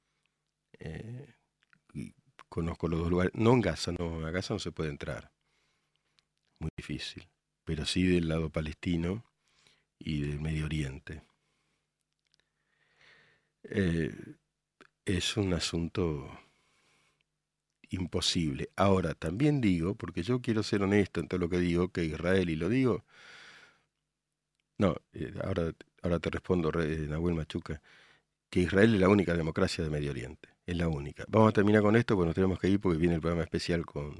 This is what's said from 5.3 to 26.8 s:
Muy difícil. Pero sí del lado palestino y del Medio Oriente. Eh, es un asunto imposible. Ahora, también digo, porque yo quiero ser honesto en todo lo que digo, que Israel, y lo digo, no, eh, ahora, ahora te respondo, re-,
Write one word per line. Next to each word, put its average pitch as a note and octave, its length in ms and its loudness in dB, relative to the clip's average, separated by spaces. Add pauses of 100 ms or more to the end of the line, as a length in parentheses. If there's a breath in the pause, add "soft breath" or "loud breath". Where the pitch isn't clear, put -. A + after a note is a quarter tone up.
Muy D#2 180 -6
difícil. - 500 -10 (360)
Pero D#2 220 -4
sí - 220 0
del F2 220 4
lado D#2+ 220 -2
palestino E2+ 720 -2 (760 soft breath)
y D2+ 220 -6
del D2 180 -4
Medio D#2 260 -4
Oriente. D2+ 580 -6 (2500 soft breath)
Eh, E2 480 0 (960)
es F2+ 320 -2
un G2 160 2
asunto E2 760 -2 (1600 soft breath)
imposible. E2 840 -2
Ahora, F#2 380 2
también C3 480 0
digo, F#2 340 2
porque F2 280 -8
yo B2 180 -2
quiero A2 220 0
ser G2+ 200 0
honesto G2 360 4
en D2+ 80 -4
todo F#2 120 -2
lo E2+ 100 0
que F2+ 100 0
digo, F2 320 2
que F2 140 -2
Israel, F2 440 0
y D#2+ 60 -2
lo E2+ 140 -2
digo, A#2+ 360 0 (1700 loud breath)
no, F#2 180 4 (180)
eh, C2 200 -8 (100)
ahora, F2 300 -2 (280)
ahora E2+ 180 0
te D#2+ 100 -4
respondo, D#2+ 420 0
re-, D#2+ 220 -2